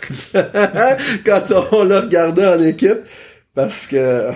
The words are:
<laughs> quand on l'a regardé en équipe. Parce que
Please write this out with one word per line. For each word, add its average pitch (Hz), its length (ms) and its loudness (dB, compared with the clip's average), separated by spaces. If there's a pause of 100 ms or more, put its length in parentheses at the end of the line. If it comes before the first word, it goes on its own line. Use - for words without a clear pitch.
(340)
<laughs> 208 680 0 (260)
quand 202 180 2 (280)
on 214 140 4
l'a 190 160 2
regardé 170 440 0
en 175 160 2
équipe. 165 360 0 (580)
Parce 131 320 -4
que 127 480 -2